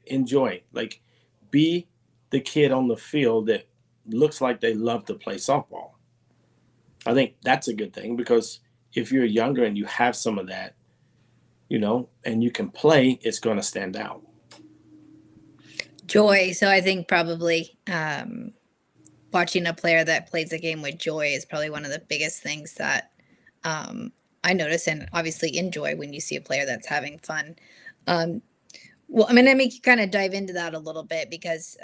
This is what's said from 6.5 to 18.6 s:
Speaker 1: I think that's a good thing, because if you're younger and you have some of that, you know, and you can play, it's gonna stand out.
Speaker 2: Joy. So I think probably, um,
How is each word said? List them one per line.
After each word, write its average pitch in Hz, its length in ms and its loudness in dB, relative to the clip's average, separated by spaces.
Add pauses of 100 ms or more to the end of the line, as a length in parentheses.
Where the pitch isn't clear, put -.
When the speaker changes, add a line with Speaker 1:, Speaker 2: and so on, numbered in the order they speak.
Speaker 1:
I 113 80 2
think 127 280 2
that's - 260 2
a 120 60 -4
good 104 200 -6
thing, 107 220 -6
because 120 460 2 (320)
if 120 180 -4
you're 131 140 4
younger 117 400 4
and 104 120 0
you 101 80 -4
have 123 300 0
some 107 240 -4
of 92 80 -8
that, 95 280 -10 (920)
you 113 120 -2
know, 113 280 0 (160)
and 113 180 0
you 120 80 2
can 135 200 -6
play, 131 520 4
it's 110 180 -4
gonna 104 220 -2
stand 98 360 -6
out. - 260 -12 (1800)
Speaker 2:
Joy. 196 480 6
So 196 160 4
I 190 100 8
think 185 300 0
probably, 165 680 0 (140)
um, 156 640 -6 (800)